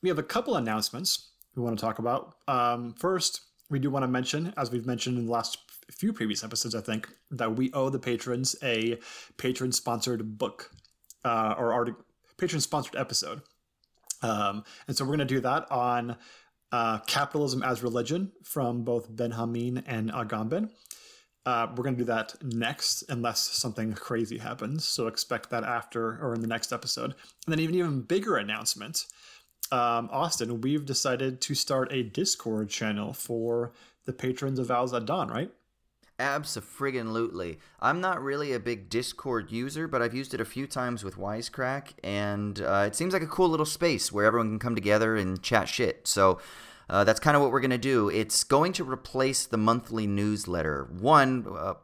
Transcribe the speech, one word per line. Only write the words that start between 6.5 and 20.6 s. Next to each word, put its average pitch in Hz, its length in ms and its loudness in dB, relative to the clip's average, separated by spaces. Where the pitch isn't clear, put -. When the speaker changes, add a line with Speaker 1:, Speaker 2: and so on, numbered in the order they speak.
Speaker 1:
I 110 60 -2
think, 110 280 -4
that 117 260 0
we 131 160 2
owe 135 180 0
the 135 80 -2
patrons 123 640 -2
a 117 360 0
patron-sponsored 120 1000 -2
book, - 320 -6
uh, 113 340 2
or 117 140 2
art-, 120 320 0
patron-sponsored 151 580 0
episode. - 460 -4
Um, 104 420 0
and 147 100 -4
so 139 80 0
we're 139 80 -2
gonna 147 120 2
do 131 160 2
that 127 320 0
on, 120 440 0
uh, 113 280 2
Capitalism 143 600 0
as 123 200 0
Religion 123 480 0
from 120 400 -2
both 113 300 -2
Ben 117 180 -2
Hameen 117 540 -2
and 110 260 -2
Agamben. 117 580 -2